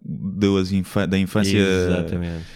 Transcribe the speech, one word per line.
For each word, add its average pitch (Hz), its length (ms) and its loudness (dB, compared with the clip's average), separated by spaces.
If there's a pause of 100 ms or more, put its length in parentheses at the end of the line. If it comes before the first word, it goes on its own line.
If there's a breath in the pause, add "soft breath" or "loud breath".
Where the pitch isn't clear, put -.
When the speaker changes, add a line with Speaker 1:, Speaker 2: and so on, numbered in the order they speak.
Speaker 1:
de 95 420 -2
eu 98 100 4
as 95 160 0
infa-, 95 340 0
da 95 120 2
infância. 98 400 2
Speaker 2:
Exatamente. 90 840 0 (120)